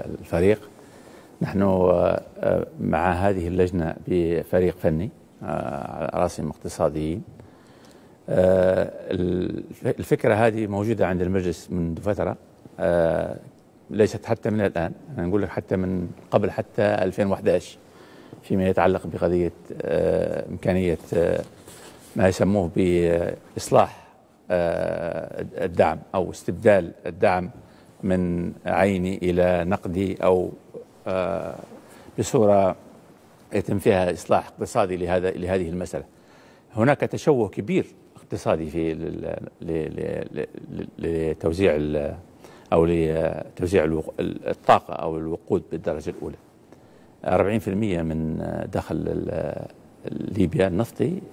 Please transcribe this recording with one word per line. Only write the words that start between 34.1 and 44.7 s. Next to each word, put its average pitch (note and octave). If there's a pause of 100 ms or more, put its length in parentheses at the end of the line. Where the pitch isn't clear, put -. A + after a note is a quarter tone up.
إصلاح F2+
اقتصادي G2
لهذا، F2+
لهذه F2+
المسألة. E2 (720)
هناك B2+
تشوه A#2+
كبير D3 (300)
اقتصادي D#2+
في D#2+
ال-، E2 (400)
ل-، -
ل-، D#2
ل-، - (260)
ل-، F2 (120)
لتوزيع E2
ال-، D2+ (580)
أو E2
لتوزيع E2
الوق-، D#2+
الطاقة -